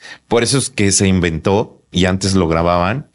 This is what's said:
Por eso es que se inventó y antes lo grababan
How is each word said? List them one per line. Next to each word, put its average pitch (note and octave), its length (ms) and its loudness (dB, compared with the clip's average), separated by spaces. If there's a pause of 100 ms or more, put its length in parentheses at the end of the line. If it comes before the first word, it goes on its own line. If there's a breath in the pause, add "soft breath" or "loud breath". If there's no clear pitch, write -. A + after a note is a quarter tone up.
(280 loud breath)
Por A#2 140 2
eso A2+ 140 0
es B2 140 -4
que G2+ 200 0
se G2 160 2
inventó F#2+ 840 0
y F2 160 0
antes F#2+ 280 -2
lo F2+ 140 2
grababan F2 680 0